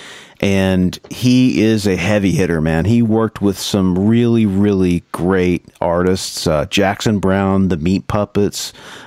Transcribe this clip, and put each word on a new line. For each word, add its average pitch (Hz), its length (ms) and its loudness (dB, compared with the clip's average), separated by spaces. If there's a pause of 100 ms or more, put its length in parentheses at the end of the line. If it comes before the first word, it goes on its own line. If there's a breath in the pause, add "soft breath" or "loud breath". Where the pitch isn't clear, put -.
(420 loud breath)
And 95 580 0 (100)
he 127 520 2
is 110 260 0
a 92 80 2
heavy 95 360 0
hitter, 82 280 0
man. 80 240 0
He 117 180 2
worked 110 400 0
with 98 160 0
some 92 400 0 (120)
really, 117 360 2
really 95 560 0 (120)
great 90 500 0 (160)
artists. 90 680 -2
Uh, 76 180 0
Jackson 101 540 0
Browne, 95 500 2
the 87 80 -2
Meat 87 300 -2
Puppets, 101 640 -4 (340 loud breath)